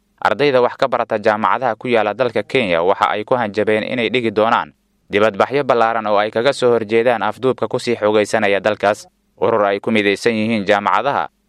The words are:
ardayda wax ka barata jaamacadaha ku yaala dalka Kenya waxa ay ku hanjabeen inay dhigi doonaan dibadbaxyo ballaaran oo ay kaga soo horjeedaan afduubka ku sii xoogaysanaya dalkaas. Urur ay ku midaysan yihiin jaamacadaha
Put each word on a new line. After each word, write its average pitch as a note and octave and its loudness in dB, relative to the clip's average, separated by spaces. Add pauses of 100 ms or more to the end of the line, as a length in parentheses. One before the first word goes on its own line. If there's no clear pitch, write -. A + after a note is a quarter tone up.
(200)
ardayda B2+ 2
wax A#2+ 0
ka C#3 -2
barata A#2 -2
jaamacadaha G#2+ 2
ku - -8
yaala G#2+ 0
dalka A#2 -2
Kenya F2+ 0
waxa G2 2
ay G#2+ -4
ku - -2
hanjabeen G#2+ -2
inay A2+ -4
dhigi A#2 0
doonaan G#2+ 0 (320)
dibadbaxyo G#2+ 0
ballaaran A#2 0
oo G2+ 2
ay G#2+ 0
kaga A#2+ 0
soo B2 0
horjeedaan A2+ 0
afduubka A2+ -2
ku B2+ -2
sii A#2 -4
xoogaysanaya G#2+ 0
dalkaas. G#2 0 (320)
Urur A2 0
ay G2+ -4
ku - -8
midaysan G#2 0
yihiin G#2+ -4
jaamacadaha G2+ 0 (180)